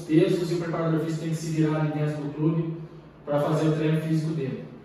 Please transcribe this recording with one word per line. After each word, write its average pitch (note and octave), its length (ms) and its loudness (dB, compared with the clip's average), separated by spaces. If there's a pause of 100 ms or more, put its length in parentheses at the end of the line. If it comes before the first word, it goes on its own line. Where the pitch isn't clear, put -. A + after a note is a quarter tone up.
pesos E3+ 460 4
e E3+ 40 0
o E3 40 0
preparador D#3+ 420 0
físico D#3 220 -2
tem D#3+ 80 -2
que D#3+ 60 0
se D#3+ 160 -6
virar D#3 280 2
ali D3+ 120 0
dentro D3+ 300 -2
do C3+ 120 -6
clube E3 420 0 (480)
pra D3 160 0
fazer D#3 280 2
o D3+ 40 4
treino D#3 280 2
físico D#3+ 320 0
dele. C3 320 -4 (200)